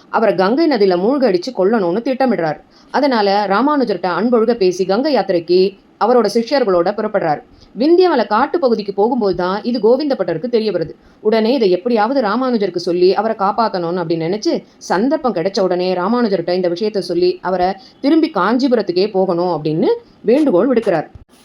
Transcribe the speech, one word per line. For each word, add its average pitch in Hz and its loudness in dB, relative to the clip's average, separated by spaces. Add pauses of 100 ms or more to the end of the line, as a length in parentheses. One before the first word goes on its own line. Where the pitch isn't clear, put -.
அவரை 214 0
கங்கை 214 2
நதியில 202 2
மூழ்கடிச்சு 226 0
கொல்லணும்னு 190 0
திட்டமிடுறார். 214 0 (340)
அதனால 240 0 (220)
ராமானுஜர்கிட்ட 214 0
அன்பொழுக 226 0
பேசி 185 0
கங்கை 233 0
யாத்திரைக்கு 180 0 (400)
அவரோட 226 2
சிஷ்யர்களோட 226 0
புறப்படுறார். 208 -2 (340)
விந்தியமலை 320 2
காட்டு 233 0
பகுதிக்கு 220 -2
போகும்போது 208 0
தான் 185 -2
இது 240 -2
கோவிந்த 254 2
பட்டருக்கு 185 -4
தெரிய 220 0
வருது. 165 -4 (280)
உடனே 220 2
இதை 233 2
எப்படியாவது 226 0
ராமானுஜருக்கு 208 -2
சொல்லி 180 2
அவரை 214 -2
காப்பாத்தணும்னு 190 -2
அப்படின்னு 165 -2
நினைச்சு, 214 -2 (380)
சந்தர்ப்பம் 247 0
கிடைச்ச 190 -2
உடனே 180 0
ராமானுஜர்கிட்ட 185 -2
இந்த 180 0
விஷயத்த 202 -4
சொல்லி 180 0 (100)
அவரை 180 -2 (320)
திரும்பி 302 2
காஞ்சிபுரத்துக்கே 214 2
போகணும் 180 0
அப்படின்னு 160 0 (300)
வேண்டுகோள் 247 2
விடுக்கிறார். 208 0 (380)